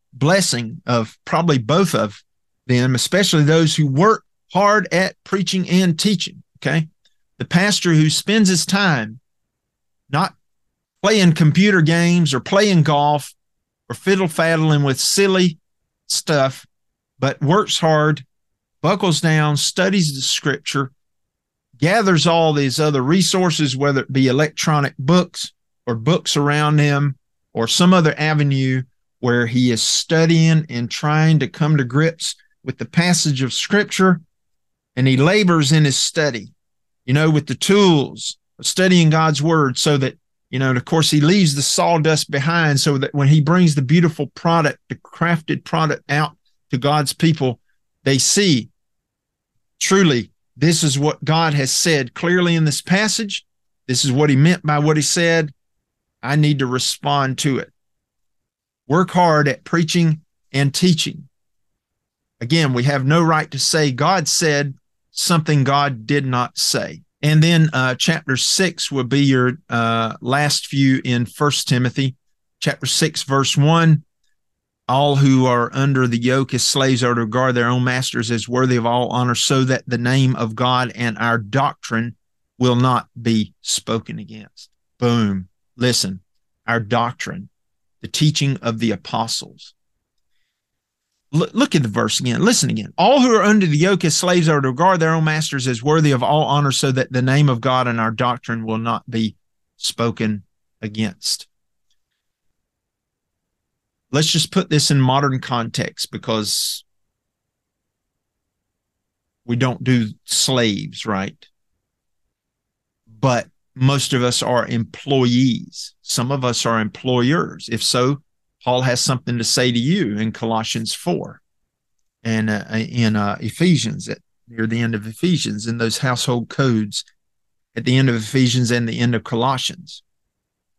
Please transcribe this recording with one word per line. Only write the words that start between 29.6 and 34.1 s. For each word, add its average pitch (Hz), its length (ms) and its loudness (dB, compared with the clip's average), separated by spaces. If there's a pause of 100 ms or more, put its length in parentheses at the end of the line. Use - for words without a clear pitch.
is 110 120 -2
studying 160 880 2
and 120 220 -8
trying 156 480 2
to 131 100 0
come 156 280 0
to 139 80 0
grips 147 500 -2 (300)
with 131 140 -8
the 131 60 -10
passage 160 580 0
of 151 100 -4
scripture, 196 680 0 (760)